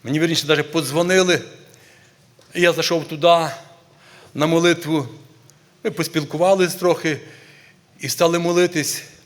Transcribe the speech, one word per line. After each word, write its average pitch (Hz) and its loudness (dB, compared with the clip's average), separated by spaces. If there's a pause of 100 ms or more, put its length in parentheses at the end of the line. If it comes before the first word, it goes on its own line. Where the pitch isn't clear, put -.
Мені, 147 -2
вірніше, 160 0
навіть 151 0
подзвонили. 175 0 (1120)
І 175 -4
я 175 6
зайшов 160 -2
туди 165 2 (840)
на 147 0
молитву. 165 0 (760)
Ми 220 -4
поспілкувалися 165 0
трохи 165 -2 (800)
і 135 -8
стали 170 0
молитись. 175 0 (220)